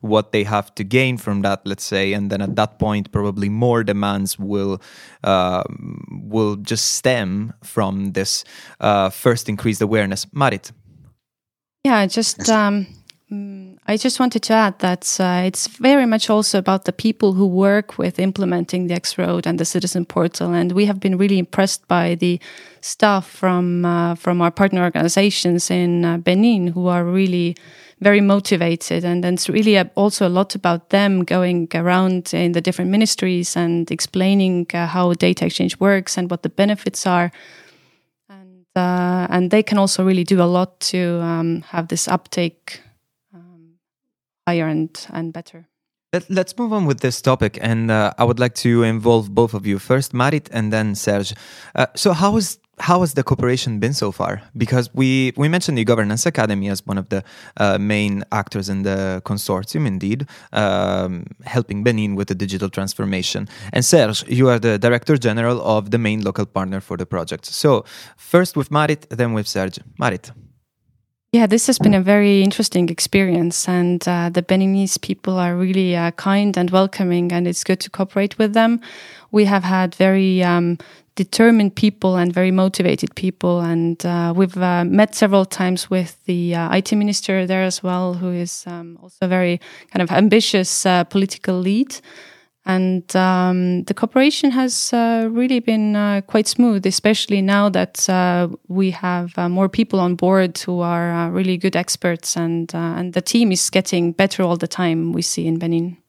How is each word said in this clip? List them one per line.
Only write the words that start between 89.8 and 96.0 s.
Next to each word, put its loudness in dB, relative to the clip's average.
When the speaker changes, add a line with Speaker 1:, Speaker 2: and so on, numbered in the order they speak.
Speaker 2:
kind 0
of -2
ambitious, 4
uh, 4
political -2
lead. -2
And, 0
um, 2
the -4
cooperation 2
has, -2
uh, 2
really 0
been, 0
uh, 0